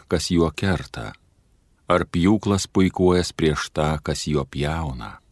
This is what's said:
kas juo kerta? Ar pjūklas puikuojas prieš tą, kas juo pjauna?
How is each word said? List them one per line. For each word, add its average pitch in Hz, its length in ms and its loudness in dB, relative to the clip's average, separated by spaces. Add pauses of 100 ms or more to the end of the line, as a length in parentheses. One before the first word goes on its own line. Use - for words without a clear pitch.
kas 85 240 -2
juo 85 180 4
kerta? 98 600 -4 (800)
Ar 87 160 2
pjūklas 98 640 2
puikuojas 90 640 2
prieš 78 400 0
tą, 76 240 0
kas - 320 -6
juo 71 160 -2
pjauna? 69 720 -6 (120)